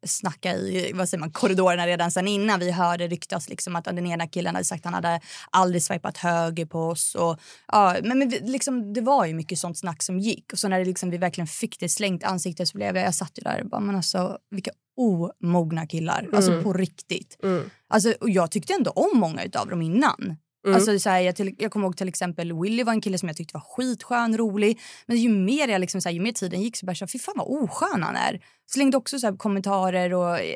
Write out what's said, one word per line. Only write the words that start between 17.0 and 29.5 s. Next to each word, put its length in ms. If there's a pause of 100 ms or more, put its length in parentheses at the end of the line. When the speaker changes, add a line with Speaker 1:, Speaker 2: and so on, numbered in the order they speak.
Speaker 2:
Mm. 280 (180)
Speaker 1:
Alltså, 320
och 100
jag 200
tyckte 240
ändå 160
om 280
många 260
utav 240
dem 140
innan. 540 (300)
Speaker 2:
Mm. 100
Speaker 1:
Alltså, 220
så 120
här, 100
jag, 160
till, 220
jag 140
kommer 140
ihåg 100
till 120
exempel 540
Willy 200
var 100
en 80
kille 180
som 100
jag 80
tyckte 180
var 60 (160)
skitskön, 600
rolig. 440 (260)
Men 100
ju 120
mer 400
jag, 120
liksom, 200
så 80
här, 60
ju 60
mer 120
tiden 300
gick 140
så 100
bara, 80
så 100
här, 40
"Fy 100
fan 180
vad 100 (180)
oskön 380
han 140
är." 240 (300)
Slängde 260
också 220
så 80
här 100
kommentarer 800